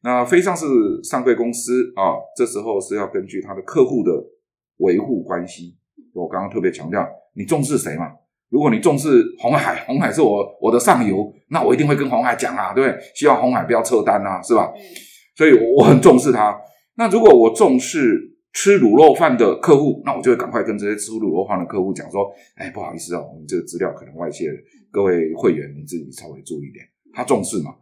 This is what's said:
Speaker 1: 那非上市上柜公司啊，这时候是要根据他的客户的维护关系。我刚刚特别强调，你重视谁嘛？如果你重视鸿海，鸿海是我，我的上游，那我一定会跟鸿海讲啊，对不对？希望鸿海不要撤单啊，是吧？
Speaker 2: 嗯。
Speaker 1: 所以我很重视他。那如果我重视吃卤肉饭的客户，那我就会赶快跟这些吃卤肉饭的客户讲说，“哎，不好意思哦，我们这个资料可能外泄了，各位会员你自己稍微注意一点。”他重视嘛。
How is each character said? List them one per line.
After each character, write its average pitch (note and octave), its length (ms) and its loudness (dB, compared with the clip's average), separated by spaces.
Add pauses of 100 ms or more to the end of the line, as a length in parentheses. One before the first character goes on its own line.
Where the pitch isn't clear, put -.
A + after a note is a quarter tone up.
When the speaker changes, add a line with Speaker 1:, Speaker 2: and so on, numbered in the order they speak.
Speaker 1:
那 B2 200 -2
非 F3 180 2
上 F3+ 140 -2
市 D#3+ 100 -8 (380)
上 B2+ 200 -6
柜 B2 120 2
公 A#2+ 180 -4
司 B2 420 -4
啊， F#2 220 -2 (180)
这 B2 100 -2
时 A2+ 140 -10
候 G#2+ 200 -4
是 G#2 160 -8
要 G2 120 -6
根 F#2+ 200 -8
据 F#2+ 140 -12
他 G2+ 120 -14
的 F#2+ 100 -12
客 C#3 220 2
户 A#2 180 -4
的 F2 80 0 (640)
维 F#2 200 0
护 G#2+ 240 -4
关 F2 260 -8
系。 F2 280 -20 (380)
我 F2 140 -8
刚 F#2 140 -8
刚 G2 80 -8
特 G2+ 120 -6
别 F2 100 -2
强 D#2+ 180 -14
调， F#2+ 180 -4 (280)
你 G2+ 80 -12
重 C#3+ 200 -2
视 C#3+ 140 -2
谁 D#2 200 -6
嘛？ E2 140 -10 (380)
如 B2 100 0
果 D3 100 2
你 A2 100 0
重 C#3+ 180 2
视 C3+ 260 4 (160)
鸿 - 140 -2
海， - 320 -2
鸿 C3 140 -4
海 A2+ 120 -2
是 D3 100 0
我， G#2 260 0 (140)
我 A2+ 100 0
的 A#2+ 80 2
上 A#2+ 280 4
游， G2+ 240 -2 (180)
那 D#3+ 120 -2
我 C3 120 2
一 B2 40 2
定 D3 80 0
会 D3 100 2
跟 C3+ 140 -4
鸿 B2 140 -2
海 B2 120 0
讲 - 200 -6
啊， F#2+ 180 -6
对 C3 100 2
不 B2+ 60 2
对？ - 100 -6 (140)
希 D3 140 0
望 B2 120 4
鸿 B2+ 140 0
海 G2+ 120 -2
不 A#2 80 -2
要 A2+ 100 0
撤 A2+ 180 0
单 G2+ 220 0
啊， F#2+ 180 -6
是 A#2 140 0
吧？ F#2+ 200 0
Speaker 2:
嗯。 - 60 -20 (540)
Speaker 1:
所 D#3 100 2
以 D3+ 60 8 (240)
我 - 80 6
很 B2+ 160 8
重 B2+ 180 8
视 B2 140 2
他。 G#2+ 280 0 (360)
那 A#3 140 -2
如 G3+ 100 2
果 D4 160 10
我 A#2+ 180 6
重 C3 260 2
视 B2 580 -2 (160)
吃 G3 260 2
卤 A#2 180 4
肉 D#3 160 8
饭 D3+ 240 2
的 A2 220 2
客 D3+ 180 4
户， C#3+ 280 -2
那 C3+ 100 -4
我 B2 60 -10
就 B2+ 100 2
会 A#2 60 2
赶 - 120 -6
快 A2 140 -4
跟 G#2 140 -6
这 G2+ 100 -6
些 G#2 80 -4
吃 G#2+ 180 -12
卤 G#2 220 -4
肉 F#2+ 100 -2
饭 G2 140 -4
的 E2+ 60 -6
客 F#2+ 160 -6
户 F#2+ 100 -4
讲 - 180 -10
说 G2 220 -6 (240)
，“哎， - 140 -14
不 G#2+ 100 -16
好 D#2+ 140 -12
意 E2 40 -14
思 E2+ 180 -10
哦， D#2+ 180 -10
我 D#2+ 40 -20
们 D2+ 100 -20
这 F#2 100 -6
个 E2 60 -6
资 F2 160 -12
料 F#2 140 -4
可 - 120 -20
能 C#2+ 100 -20
外 E2 160 -10
泄 D#2 200 -8
了， - 60 -12 (340)
各 G2+ 120 -2
位 E2 300 0
会 F2 200 0
员 C#2+ 220 -10
你 D2 80 -18
自 E2+ 140 -14
己 C2+ 140 -14
稍 D2+ 180 -20
微 D2 140 -20
注 D2 200 -12
意 C#2 40 -16
一 C2 40 -20
点。” - 140 -20 (280)
他 B2 100 -10
重 A#2 200 -2
视 G#2 200 -8
嘛。 - 180 -14